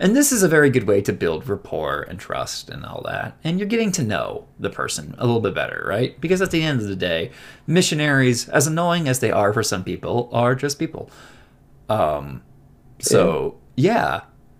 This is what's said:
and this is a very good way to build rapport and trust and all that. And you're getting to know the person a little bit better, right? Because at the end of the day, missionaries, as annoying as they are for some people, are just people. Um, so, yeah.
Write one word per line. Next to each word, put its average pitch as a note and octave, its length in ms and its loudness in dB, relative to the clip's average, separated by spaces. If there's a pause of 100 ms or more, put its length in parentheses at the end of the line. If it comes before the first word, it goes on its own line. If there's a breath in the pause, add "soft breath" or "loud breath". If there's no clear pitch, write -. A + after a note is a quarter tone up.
and G3 160 4
this C#4+ 160 2
is G3+ 100 2
a E3+ 60 4
very D#3+ 200 6
good B2 160 2
way G2+ 180 4
to G2 100 -2
build E2+ 340 -4
rapport D2+ 540 -4
and F2 180 -12
trust - 500 -8
and - 140 -12
all - 220 -12
that. - 360 -6
And E3+ 160 -2
you're G3+ 120 -4
getting A3 240 0
to D3 100 -2
know F#2 440 -4 (120)
the G2 100 -4
person - 480 -6
a - 80 -2
little A#2 140 2
bit F#2+ 160 -2
better, G1+ 320 -6
right? G#2+ 320 -2
Because F#3 220 0
at F3+ 100 0
the E3 100 2
end D3 200 0
of G#2 60 -4
the G2 100 -4
day, F2 340 -2 (360 loud breath)
missionaries, D3 840 2
as D3+ 180 2
annoying E3+ 400 0
as B2+ 120 0
they A2+ 120 0
are G#2 220 4
for - 100 0
some F#2 220 -2
people, G2 480 -4
are A#2+ 220 2
just C#3+ 220 -4
people. - 320 -8 (800 soft breath)
Um, D2 560 -2 (560)
so, D2+ 560 2 (220)
yeah. B2 440 2 (380)